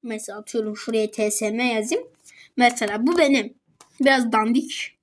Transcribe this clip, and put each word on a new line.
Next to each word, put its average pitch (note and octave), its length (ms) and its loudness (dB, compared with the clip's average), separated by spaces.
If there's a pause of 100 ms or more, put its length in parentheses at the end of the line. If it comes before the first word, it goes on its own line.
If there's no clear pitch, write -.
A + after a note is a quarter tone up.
Mesela A3 360 -10
atıyorum G#3+ 380 -6
şuraya A3 340 -2
T G#3+ 200 0
S G#3+ 200 -2
M A#3+ 160 0
yazayım. B3 400 -2 (500)
Mesela A#3+ 500 2
bu F4 100 2
benim. C#4 400 2 (420)
Biraz B3+ 320 4
dandik. A3 720 -2